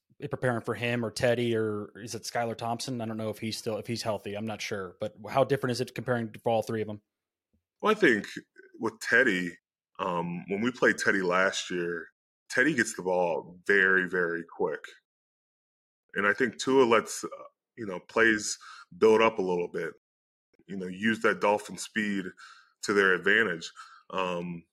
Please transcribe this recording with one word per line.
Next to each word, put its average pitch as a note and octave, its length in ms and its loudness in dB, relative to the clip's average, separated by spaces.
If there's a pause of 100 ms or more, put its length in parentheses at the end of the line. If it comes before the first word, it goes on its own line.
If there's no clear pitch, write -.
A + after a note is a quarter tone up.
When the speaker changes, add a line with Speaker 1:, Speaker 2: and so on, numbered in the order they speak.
(200)
Speaker 1:
it C#3+ 120 -10
preparing B2+ 300 -2
for A#2+ 120 -4
him A#2+ 320 -2
or G#2+ 60 -4
Teddy, A#2+ 440 2
or G#2+ 400 -2
is A#2 200 -12
it G2+ 80 -10
Skylar A#2 340 -4
Thompson? A#2 440 -6
I A2+ 40 -4
don't A2 120 -6
know A2 120 -4
if G#2 100 -8
he's A2 180 -6
still, A2 200 -4
if G#2+ 100 -8
he's A2+ 140 -4
healthy. G2+ 340 -4
I'm G#2+ 100 -6
not G#2+ 160 -8
sure. F#2+ 380 -8
But G#2+ 140 -6 (160)
how C3 140 4
different C3 280 0
is A#2 100 -2
it A#2+ 120 -6
comparing A#2 360 -2 (140)
for A#2+ 80 0
all A2 100 2
three A2+ 200 -4
of G#2 60 -2
them? G#2 140 -10 (800)
Speaker 2:
Well, G#3 100 2
I A3 40 4
think B2+ 320 4 (520)
with A2 200 -4
Teddy, G2 520 2 (480)
um, F2 480 -4
when G2 140 -2
we A#2+ 100 0
played A#2 260 2
Teddy G2+ 240 2
last F#2 480 0
year, E2+ 380 -4 (420)
Teddy C3+ 240 2
gets A2+ 220 0
the F2+ 80 -10
ball F2 640 -2
very, F#2+ 420 4
very E2+ 340 -2 (120)
quick. D#2+ 240 -4 (1400)
And G2 100 0
I G#2 80 4
think A#2+ 240 -2
Tua C3+ 280 6
lets, A2 380 2
uh, G#2+ 40 -8 (500)
you A#2 80 -8
know, F2+ 220 -8
plays A2 500 2 (400)
build A2 240 6
up A2+ 160 2
a G2 60 -2
little F2 240 -2
bit, E2+ 240 -6 (760)
you - 100 -10
know, F2+ 100 -8
use G#2 340 -2
that G2 200 2
Dolphin G#2 360 0
speed G2+ 480 -4 (580)
to G#2+ 100 -2
their G2 200 6
advantage. F2+ 560 2 (420)
Um, F2 600 -4